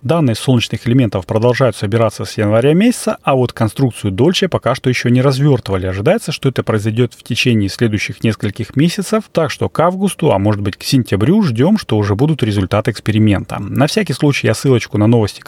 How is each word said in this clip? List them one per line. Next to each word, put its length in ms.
Данные 340
солнечных 520
элементов 380
продолжают 500
собираться 480
с 140
января 360
месяца, 480
а 140
вот 160
конструкцию 600
Дольче 360
пока 280
что 140
еще 200
не 120
развертывали. 680
Ожидается, 440
что 160
это 160
произойдет 500
в 100
течение 440
следующих 560
нескольких 540
месяцев, 520
так 220
что 160
к 140
августу, 500
а 80
может 220
быть 160
к 60
сентябрю, 600
ждем, 340
что 200
уже 180
будут 280
результаты 480
эксперимента. 680
На 280
всякий 260
случай 340
я 60
ссылочку 440
на 100
новости 400